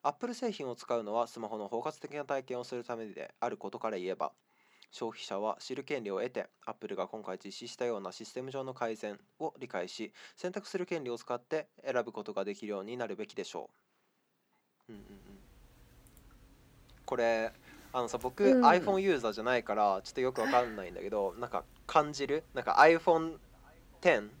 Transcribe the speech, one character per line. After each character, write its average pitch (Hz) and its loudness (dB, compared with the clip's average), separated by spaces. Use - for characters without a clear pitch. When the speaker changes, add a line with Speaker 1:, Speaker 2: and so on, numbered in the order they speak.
Speaker 1:
Apple 233 -2
製 226 -2
品 135 -6
を 120 -4
使 - -2
う 117 0
の 104 -4
は 117 4
ス 117 -14
マ 113 -6
ホ 107 -4
の 101 -4
包 117 -2
括 156 -6
的 139 -12
な 147 -6
体 135 -2
験 127 -6
を 120 -8
す 123 -8
る 120 -4
た 120 -6
め 113 -8
で 90 -12
あ 120 0
る 107 -6
こ 98 -8
と 113 -10
か 113 -2
ら 104 -4
言 90 -2
え - -2
ば、 - -2
消 117 -6
費 - -14
者 98 -6
は 107 -2
知 - -10
る 135 -8
権 135 -6
利 101 -4
を 95 -2
得 113 -2
て、 - -6
Apple 107 -10
が 95 -2
今 110 -10
回 95 -8
実 101 -12
施 120 -14
し - -14
た - -2
よ 117 -2
う - -6
な 92 -8
シ - -14
ス - -16
テ 127 -8
ム 131 -10
上 135 -6
の 131 -8
改 117 -4
善 104 -8
を 156 -6
理 - -10
解 92 -4
し、 107 -10
選 180 -6
択 202 -8
す 196 -6
る 175 -2
権 165 -4
利 123 -6
を 120 -4
使 - -6
っ 120 -4
て 156 -4
選 123 0
ぶ 110 -8
こ 107 -8
と 104 -8
が 98 -2
で 101 -4
き 104 -10
る 104 -4
よ 101 -2
う 95 -8
に 117 -8
な 120 -4
る 104 -6
べ 104 -8
き - -20
で 101 -6
し - -10
ょ 69 -10
う。 117 -16
う 107 -14
ん - -16
う - -16
ん - -20
う - -20
ん。 101 -20
こ - -4
れ、 113 4
あ 127 0
の 120 -2
さ、 - -4
僕、 131 -2
Speaker 2:
う 262 8
ん。 247 6
Speaker 1:
iPhone 180 6
ユ 190 4
ー - -2
ザ 113 0
ー - -6
じ 104 -6
ゃ 110 -6
な 123 4
い 117 0
か 104 -2
ら、 101 4
ち - -14
ょ - -20
っ - -20
と 135 -2
よ 127 2
く 123 -4
わ 110 2
か 123 6
ん 113 -4
な 98 -8
い 87 -10
ん - -12
だ 90 -8
け 95 -6
ど、 98 0
な 123 -6
ん - -10
か - -2
感 151 4
じ 139 -4
る？ 143 -2
な 127 -2
ん - -10
か - 4
iPhone 160 8
ten？ 110 4